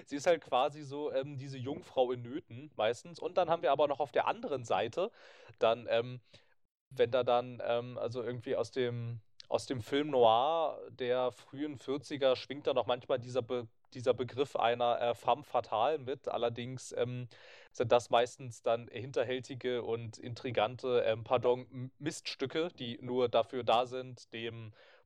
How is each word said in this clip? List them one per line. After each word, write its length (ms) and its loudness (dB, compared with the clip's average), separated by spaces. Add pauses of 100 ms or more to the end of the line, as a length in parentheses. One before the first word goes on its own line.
sie 100 -8
ist 120 0
halt 140 4
quasi 420 -2
so, 280 -6
ähm, 260 -4
diese 200 -10
Jungfrau 540 0
in 100 -4
Nöten 560 -12
meistens. 420 0
Und 180 -4
dann 120 2
haben 120 0
wir 100 4
aber 160 4
noch 120 -2
auf 140 -2
der 140 4
anderen 360 -2
Seite 480 0 (480)
dann, 300 4
ähm, 320 0 (680)
wenn 200 2
da 120 4
dann, 420 2
ähm, 320 -2
also 260 -4
irgendwie 320 -4
aus 160 -2
dem, 480 -4 (300)
aus 160 0
dem 160 -4
Film 300 -2
noir 680 6 (120)
der 420 0
frühen 440 -10
vierziger 600 2
schwingt 300 -6
da 60 2
noch 140 2
manchmal 320 0
dieser 220 -2
Be-, 260 -4 (260)
dieser 200 2
Begriff 420 -2
einer, 460 2
äh, 140 2
femme 280 0
fatale 560 0
mit. 300 -6
Allerdings, 640 -4
ähm, 340 -2 (460)
sind 180 0
das 180 4
meistens 540 2
dann 260 0
hinterhältige 920 -4
und 340 -6
intrigante, 880 0
ähm, 200 0
pardon, 460 2
M-, 280 -10
Miststücke, 720 -4 (100)
die 220 -8
nur 280 0
dafür 340 0
da 220 4
sind, 480 -12
dem 380 -8 (340)